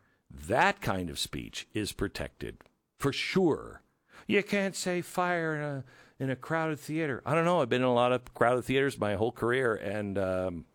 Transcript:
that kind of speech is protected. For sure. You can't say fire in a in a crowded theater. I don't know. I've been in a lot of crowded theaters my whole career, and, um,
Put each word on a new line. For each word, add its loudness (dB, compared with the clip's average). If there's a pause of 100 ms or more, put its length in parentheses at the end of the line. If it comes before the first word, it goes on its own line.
(300)
that 0
kind -2
of -8
speech -8
is -4
protected. -8 (340)
For 0
sure. 0 (440)
You 4
can't -2
say -2
fire -2
in -6
a -6 (360)
in 0
a -2
crowded -2
theater. -4
I 2
don't 4
know. 4
I've 0
been 2
in 4
a 4
lot 4
of -2
crowded 4
theaters 2
my 0
whole 0
career, 2
and, -4
um, -2